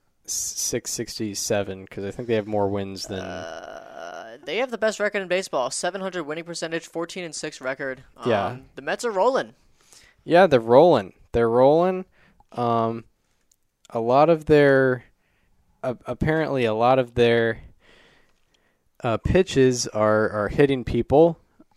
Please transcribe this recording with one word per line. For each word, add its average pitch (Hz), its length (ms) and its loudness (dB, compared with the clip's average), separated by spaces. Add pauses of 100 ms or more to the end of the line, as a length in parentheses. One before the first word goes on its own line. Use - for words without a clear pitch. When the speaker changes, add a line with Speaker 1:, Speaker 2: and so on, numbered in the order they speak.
(280)
Speaker 1:
six - 640 -6
sixty-seven, 101 960 -6
'cause 98 180 -12
I 98 80 -6
think 120 160 -10
they 117 60 0
have 104 120 0
more 104 220 0
wins 98 380 -6
than 98 140 -8
Speaker 2:
Uh, 87 1200 -14
they 160 140 -6
have 254 120 -4
the 226 80 -8
best 214 220 -2
record 208 220 -2
in 180 60 -10
baseball. 160 440 -2
Seven 185 280 -6
hundred 185 220 -6
winning 156 220 -10
percentage, 165 420 -8
fourteen 170 380 -8
and 156 100 -12
six - 260 -10
record. 131 440 -8 (200)
Speaker 1:
Yeah. 104 220 0
Speaker 2:
Um, 123 200 -12 (100)
the 135 60 -14
Mets 170 220 -6
are 233 60 -4
rolling. 196 440 0 (680)
Speaker 1:
Yeah, 175 240 6
they're 139 140 4
rolling. 120 540 6 (180)
They're 117 180 2
rolling. 165 540 2 (480)
Um, 117 520 -2 (840)
a 120 100 -6
lot 131 300 4
of 156 160 0
their, 135 580 4 (760)
a-, 123 140 -6 (100)
apparently 139 580 -2
a 110 100 0
lot 120 240 4
of 120 160 -2
their, 117 480 2 (1400)
uh, 113 140 -2
pitches 131 680 2
are, 107 420 2
are 104 180 -4
hitting 139 360 2
people. 147 540 2 (380)